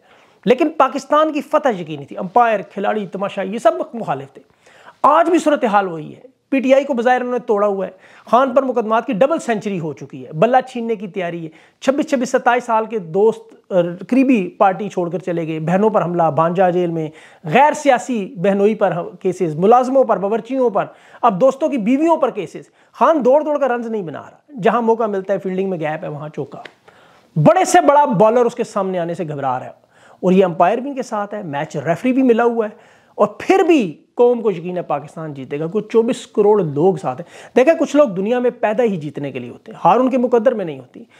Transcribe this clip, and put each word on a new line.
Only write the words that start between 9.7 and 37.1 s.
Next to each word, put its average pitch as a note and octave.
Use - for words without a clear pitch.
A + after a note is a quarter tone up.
हो D3+
चुकी C3+
है, D3
बल्ला A#3
छीनने A#3
की G3+
तैयारी E3+
है। D#3
छब्बीस C#4+
छब्बीस B3+
सत्ताईस B3
साल A3+
के G#3+
दोस्त, F#3+
अ, -
करीबी B3
पार्टी G3
छोड़कर F#3
चले E3+
गए, D#3
बहनों F#3
पर G3
हमला, E3+
भांजा F3
जेल F3
में, D#3+
गैर C4
सियासी A#3+
बहनोई G3+
पर G3
ह-, F3
केसेस, F3
मुलाजमों B3
पर, G#3
बावर्चियों A3+
पर, F#3
अब F3+
दोस्तों C4
की C#4
बीवियों C#4
पर C4+
केसेस। E3
खान C#4+
दौड़ C4+
दौड़ D4
कर B3+
रन्स A#3+
नहीं G#3+
बना C3+
रहा, -
जहां G3+
मौका A3+
मिलता G3
है F#3+
फील्डिंग F#3+
में F3+
गैप D#3
है E3
वहां D3+
चौका। -
बड़े D#4+
से F4
बड़ा D4
बॉलर A#3
उसके A#3
सामने F#3+
आने E3+
से F3
घबरा C#3
रहा B2
है, -
और F#3
ये F#3+
अंपायर F3+
भी B3+
इनके C4
साथ G#3
है, G#3
मैच D3
रेफरी E3
भी C4
मिला A#3
हुआ A#3
है, G#3+
और -
फिर F#4+
भी C4
कौम A#3+
को G#3+
यकीन F3
है E3+
पाकिस्तान D3+
जीतेगा, C#3
कोई G3+
चौबीस A3+
करोड़ G#3
लोग D#3
साथ C3